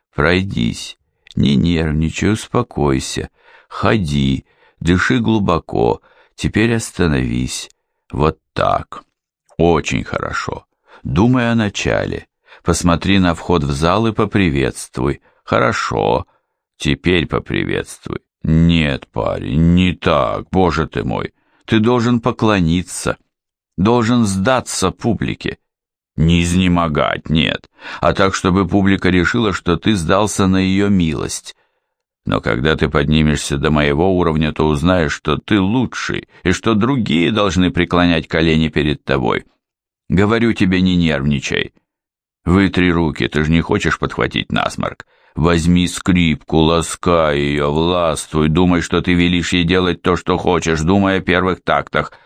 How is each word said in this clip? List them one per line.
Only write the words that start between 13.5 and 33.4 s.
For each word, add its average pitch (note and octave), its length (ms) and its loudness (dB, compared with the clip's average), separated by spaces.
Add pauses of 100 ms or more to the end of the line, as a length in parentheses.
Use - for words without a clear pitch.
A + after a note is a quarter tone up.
в C#2+ 80 -2
зал F2 340 0
и A2 60 -2
поприветствуй. C#2+ 1080 -2 (220)
Хорошо. - 840 -2 (480)
Теперь D#2 500 -2
поприветствуй. G1+ 960 -6 (220)
Нет, D#2+ 680 2
парень, A1 680 0
не F#2 180 2
так, B1+ 580 -2
боже F2 360 0
ты A1+ 180 -6
мой! G#1 300 -6 (300)
Ты A2 160 2
должен A#2+ 400 2
поклониться. F2+ 960 -2 (580)
Должен A#2 480 2
сдаться G2 640 -2
публике. - 680 -4 (580)
Не E2+ 260 4
изнемогать, E2+ 840 0
нет. D2+ 400 0 (320)
А E2 120 2
так, F#2+ 220 0
чтобы F#2+ 320 0
публика F#2+ 440 2
решила, F#2 420 0
что E2+ 240 -2
ты G#2+ 180 0
сдался G2 520 0
на F#2+ 100 4
ее F#2+ 320 2
милость. D#2+ 680 -2 (680)
Но G#1+ 160 -2
когда C2 360 0
ты D2 120 0
поднимешься D2+ 720 0